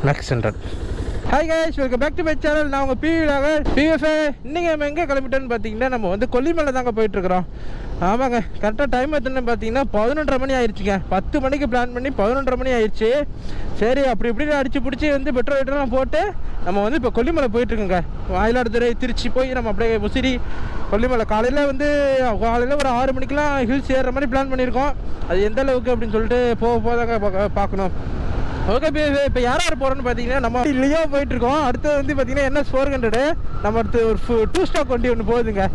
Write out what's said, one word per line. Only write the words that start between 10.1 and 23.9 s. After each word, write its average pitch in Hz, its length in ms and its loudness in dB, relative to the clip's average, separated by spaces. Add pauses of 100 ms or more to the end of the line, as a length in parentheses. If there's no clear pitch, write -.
மணி 269 160 0
ஆயிடுச்சுங்க. 202 540 0
பத்து 196 320 0
மணிக்கு 269 260 -2
பிளான் 240 260 0
பண்ணி 247 160 -4
பதினொன்றரை 247 480 0
மணி 254 140 -2
ஆயிடுச்சு. 220 400 2 (640)
சரி, 233 300 2
அப்படி 233 280 0
இப்படின்னு 285 320 0
அடிச்சு 262 240 -2
பிடிச்சி 277 220 -2
வந்து 277 220 0
பெட்ரோல் 269 280 0
ரேட்டெல்லாம் 262 300 0
போட்டு 294 420 0 (320)
நம்ம 196 180 0
வந்து 226 200 0
இப்ப 240 80 0
கொல்லிமலை 269 380 0
போயிட்டு 233 280 0
இருக்கோங்க. 185 240 0 (320)
மயிலாடுதுறை, 233 680 2
திருச்சி 247 300 0
போய் 262 200 2
நம்ம 254 200 -2
அப்படியே 220 300 2
முசிறி, 240 420 0 (500)
கொல்லிமலை. 233 340 2
காலையில 254 420 2
வந்து, 277 520 0 (220)
காலையில 240 340 2
ஒரு 277 140 0
ஆறு 262 240 2
மணிக்கெல்லாம் 277 460 0
ஹில்ஸ் 262 300 0
ஏறுற 262 240 2